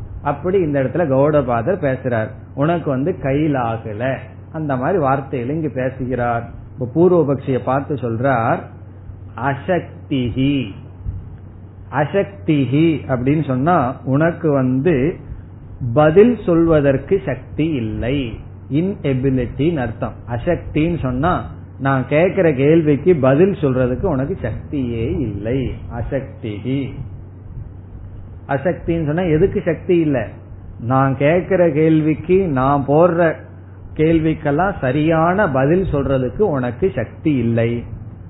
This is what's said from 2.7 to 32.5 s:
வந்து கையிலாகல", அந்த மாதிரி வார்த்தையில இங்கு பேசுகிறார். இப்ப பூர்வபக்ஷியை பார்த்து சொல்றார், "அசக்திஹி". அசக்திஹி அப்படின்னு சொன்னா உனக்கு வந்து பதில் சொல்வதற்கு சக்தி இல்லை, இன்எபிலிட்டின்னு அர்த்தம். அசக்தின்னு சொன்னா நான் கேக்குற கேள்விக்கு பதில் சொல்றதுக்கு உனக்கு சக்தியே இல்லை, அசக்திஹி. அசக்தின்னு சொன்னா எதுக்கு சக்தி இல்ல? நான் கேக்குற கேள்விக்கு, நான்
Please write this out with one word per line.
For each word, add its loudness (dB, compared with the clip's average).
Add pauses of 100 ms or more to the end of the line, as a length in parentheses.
வந்து -2
கையிலாகல", -2 (360)
அந்த -4
மாதிரி 0
வார்த்தையில 0
இங்கு -2
பேசுகிறார். -2 (280)
இப்ப -6
பூர்வபக்ஷியை 2
பார்த்து -2
சொல்றார், 0 (840)
"அசக்திஹி". -2 (1300)
அசக்திஹி 2 (200)
அப்படின்னு 0
சொன்னா 2
உனக்கு 2
வந்து 2 (760)
பதில் 8
சொல்வதற்கு 4
சக்தி -4
இல்லை, -2 (560)
இன்எபிலிட்டின்னு 0
அர்த்தம். -4 (160)
அசக்தின்னு -2
சொன்னா 0 (480)
நான் 2
கேக்குற 4
கேள்விக்கு 4
பதில் 4
சொல்றதுக்கு 0
உனக்கு -2
சக்தியே -4 (100)
இல்லை, -2 (180)
அசக்திஹி. -6 (1700)
அசக்தின்னு -2
சொன்னா 0
எதுக்கு 2
சக்தி 2
இல்ல? 2 (540)
நான் 2
கேக்குற 4
கேள்விக்கு, 4
நான் 2